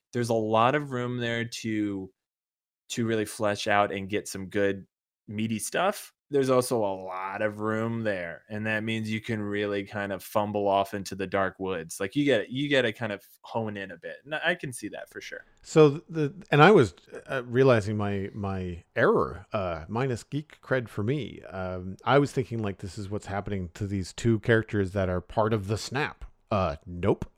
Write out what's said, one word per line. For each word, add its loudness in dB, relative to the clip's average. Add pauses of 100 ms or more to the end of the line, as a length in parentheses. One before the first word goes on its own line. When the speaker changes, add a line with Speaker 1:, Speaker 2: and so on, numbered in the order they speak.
(120)
Speaker 1:
there's 0
a 2
lot 4
of -4
room -4
there -4
to, -4 (760)
to -2
really 2
flesh 0
out 4
and -6
get -2
some -8
good 0 (420)
meaty -2
stuff. -4 (160)
There's 2
also 4
a 0
lot -8
of -2
room -2
there, -4
and -6
that -2
means -4
you -2
can -4
really -2
kind -6
of -6
fumble 0
off 2
into -8
the -6
dark -2
woods. -6
Like, -4
you 2
gotta, 2
you -2
gotta 2
kind -6
of -10 (180)
hone -6
in -10
a -14
bit, -12
and -10
I -2
can -10
see -10
that -12
for -16
sure. -14 (160)
Speaker 2:
So 6
the, -4 (160)
and 8
I 12
was, 8 (340)
uh, -4
realizing 4
my, -2
my -6 (140)
error, 2
uh, -4
minus -2
geek -10
cred -2
for -6
me. -4
Um, -8
I 6
was 4
thinking, -2
like, -4
this -10
is -6
what's -6
happening -4
to -4
these -2
two 2
characters 2
that 0
are -2
part 0
of -2
the -2
snap. -6 (260)
Uh, 0 (120)
nope. -2